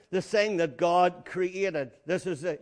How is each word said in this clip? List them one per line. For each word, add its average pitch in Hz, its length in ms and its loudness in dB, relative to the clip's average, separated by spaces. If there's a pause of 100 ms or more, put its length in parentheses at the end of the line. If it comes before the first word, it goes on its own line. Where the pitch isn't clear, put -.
the 180 140 -2
thing 208 340 0
that 165 200 0
God 180 460 4
created. 180 680 -2 (160)
This 147 180 -2
is 160 160 -4
the, 160 200 -4